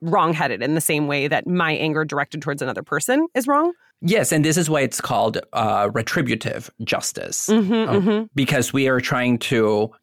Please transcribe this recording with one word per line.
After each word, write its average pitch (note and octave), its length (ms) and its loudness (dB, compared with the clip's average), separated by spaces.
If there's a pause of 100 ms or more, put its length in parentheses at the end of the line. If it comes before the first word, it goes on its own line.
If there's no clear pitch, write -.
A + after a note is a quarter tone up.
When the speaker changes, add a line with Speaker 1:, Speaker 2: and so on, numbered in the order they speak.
Speaker 1:
wrongheaded D#3+ 600 0
in C3+ 140 0
the E3 40 0
same D3+ 280 0
way C#3+ 200 0
that D3+ 200 -2
my F3 240 0
anger D#3 320 -2
directed D3 380 -6
towards C#3+ 200 -4
another B2+ 220 -6
person B3 500 0
is B3+ 140 -2
wrong? D4+ 240 2 (300)
Speaker 2:
Yes, F3 300 0
and D#3 100 4
this D3+ 140 2
is E3 140 0
why D#3 100 2
it's C3+ 180 -2
called, A2 380 0 (160)
uh, G#2 400 2
retributive A#2 800 -4 (140)
justice, - 640 -4
Speaker 1:
Mm-hmm, G#3+ 260 4
Speaker 2:
um, A3 280 2
Speaker 1:
mm-hmm. G#3+ 220 2 (100)
Speaker 2:
because C3+ 380 0
we C3+ 160 2
are C3 100 2
trying B2 420 0
to G#2+ 500 2 (120)